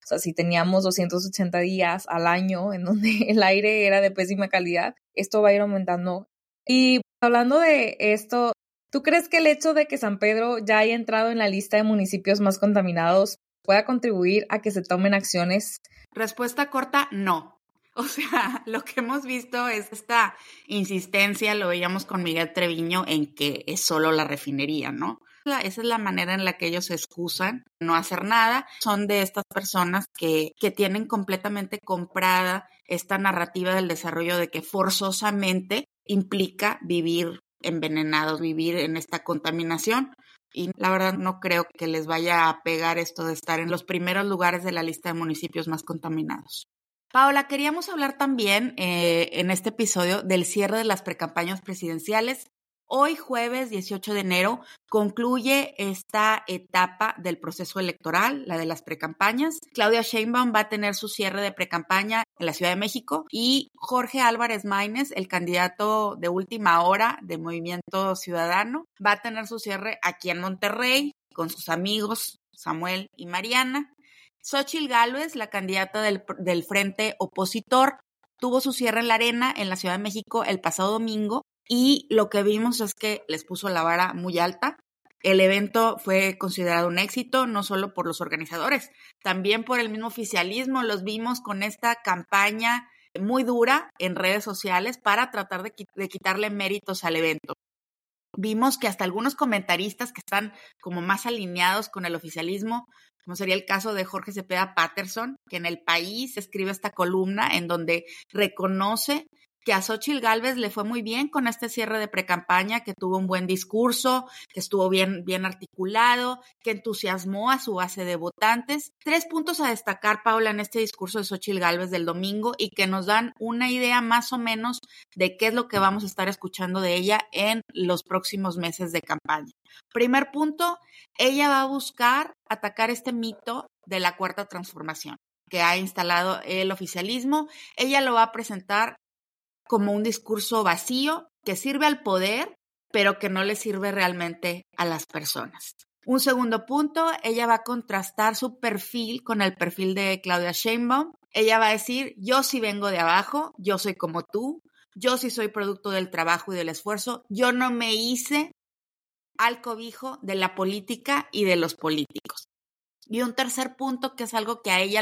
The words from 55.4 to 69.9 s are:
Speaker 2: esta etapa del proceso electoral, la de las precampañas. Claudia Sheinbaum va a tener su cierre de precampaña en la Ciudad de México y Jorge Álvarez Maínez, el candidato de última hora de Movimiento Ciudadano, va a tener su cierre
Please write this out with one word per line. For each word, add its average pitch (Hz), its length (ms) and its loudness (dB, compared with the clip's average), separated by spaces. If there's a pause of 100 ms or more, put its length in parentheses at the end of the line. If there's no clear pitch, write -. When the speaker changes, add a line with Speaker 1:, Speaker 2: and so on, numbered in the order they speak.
Speaker 2:
esta 214 680 0
etapa 185 720 0
del 170 220 -6
proceso 170 400 -8
electoral, 190 640 0
la 175 120 -4
de 165 80 -2
las 160 180 -6
precampañas. 208 760 -2 (160)
Claudia 226 280 4
Sheinbaum 233 520 0
va 214 60 4
a 214 100 0
tener 208 240 -2
su 208 140 -8
cierre 196 340 -4
de 196 100 -2
precampaña 190 720 -2 (140)
en 175 80 -4
la 156 80 0
Ciudad 175 180 0
de 185 60 0
México 202 540 -4
y 247 440 0
Jorge 254 440 -2
Álvarez 226 460 2
Maínez, 208 500 -2
el 185 120 -6
candidato 180 920 0
de 170 100 -2
última 185 540 2
hora 202 400 4
de 170 140 -8
Movimiento 175 800 -4
Ciudadano, 185 720 -2 (180)
va 208 100 6
a 208 80 0
tener 220 260 -8
su 226 120 -10
cierre 202 440 -6